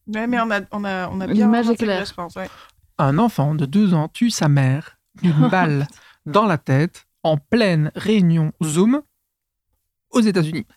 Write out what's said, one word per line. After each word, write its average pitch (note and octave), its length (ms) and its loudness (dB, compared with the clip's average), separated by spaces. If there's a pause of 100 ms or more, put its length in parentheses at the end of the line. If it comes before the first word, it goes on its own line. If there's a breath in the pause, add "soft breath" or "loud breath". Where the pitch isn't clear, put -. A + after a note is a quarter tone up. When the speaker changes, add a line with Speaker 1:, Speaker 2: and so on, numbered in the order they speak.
(120)
Speaker 1:
Ouais, A3 140 -6
mais A#3+ 140 0
on A3+ 100 -2
a, G3+ 100 -2 (120)
on G#3 120 -8
a, F#3 240 -6
on F#3+ 120 -8
a F#3+ 60 -6
bien D3+ 80 -2 (120)
Speaker 2:
L'image A3+ 200 2
est A#3 40 0
Speaker 1:
intégré, A#3 140 0 (120)
Speaker 2:
claire. G3 100 -6
Speaker 1:
je - 80 -16
pense, F3 200 -12
ouais. F#3 140 -12 (500 loud breath)
Speaker 3:
Un C#3 200 2
enfant D#3 360 0
de D3+ 120 -2
deux F#3 280 2
ans D3+ 140 0
tue A#3+ 220 -2
sa D#3+ 180 0
mère C#3 500 0 (240)
d'une E3 260 4
Speaker 2:
<laughs> - 20 2
Speaker 3:
balle D3+ 360 0 (400 soft breath)
dans G3+ 200 2
la E3 120 0
tête D3 480 -2 (160)
en D#3+ 140 0
pleine E3+ 580 0
réunion E3 580 2 (120)
Zoom G3+ 380 0 (1080)
aux B3 100 2
États-Unis. F3 460 0 (100)